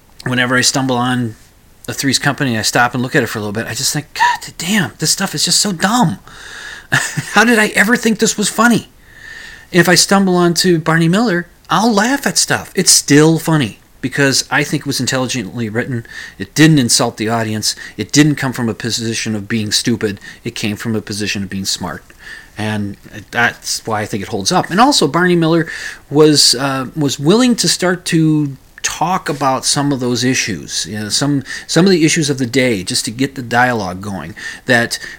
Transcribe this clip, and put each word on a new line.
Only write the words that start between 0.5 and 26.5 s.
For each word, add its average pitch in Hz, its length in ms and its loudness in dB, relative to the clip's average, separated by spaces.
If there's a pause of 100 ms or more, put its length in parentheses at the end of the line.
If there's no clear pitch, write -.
I 123 60 2
stumble 131 340 0
on 123 380 -2 (560)
a 113 40 -10
Three's - 240 -2
Company, 131 400 -2
I - 20 -2
stop 120 320 0
and 123 100 -2
look 127 140 -4
at 139 60 4
it 110 60 -2
for - 100 -8
a - 20 -4
little 104 140 -6
bit. 110 120 -6
I 120 60 -10
just 127 220 -4
think, 147 180 -8
"God 932 460 -2
damn, 175 400 -2
this 156 120 -2
stuff - 240 -2
is 151 80 -4
just 170 160 2
so 208 140 0
dumb. 196 460 0 (400)
<laughs> - 340 -10
How - 520 0
did 233 140 4
I 214 100 2
ever 202 280 2
think 226 220 0
this - 180 0
was 208 140 -2
funny?" 226 400 2 (840)
If 175 160 6
I 180 60 6
stumble 190 420 4
onto 175 420 4
Barney 165 300 2
Miller, 180 380 2 (240)
I'll 202 200 2
laugh 240 360 0
at 185 100 -2
stuff. - 400 -2
It's 190 140 2
still 156 480 6
funny 151 400 0 (240)
because 135 480 0
I 143 140 0
think 143 180 -4
it - 40 -18
was 139 140 -4
intelligently 120 720 -4
written. 117 340 -4 (320)
It - 180 -10
didn't 156 240 6
insult 120 380 2
the 110 140 -2
audience. 110 440 -2 (220)
It 107 160 -6
didn't 147 220 4
come 135 180 -4
from 120 160 -2
a 107 60 -2
position 113 600 -4
of 101 140 -6
being 107 240 -2
stupid. 107 480 -2 (240)
It 117 100 -8
came 104 220 -4
from 113 180 -4
a 107 60 -2
position 104 420 -6
of 95 60 -8
being 98 160 -6
smart. - 400 -6 (540)
And 104 380 -4 (340)
that's - 560 -2
why 107 160 -2
I - 40 -4
think 104 160 -6
it 90 60 -10
holds 98 240 -4
up. - 160 0
And 165 100 -2
also, 247 300 4
Barney 175 280 2
Miller 160 340 2 (400)
was, 147 440 6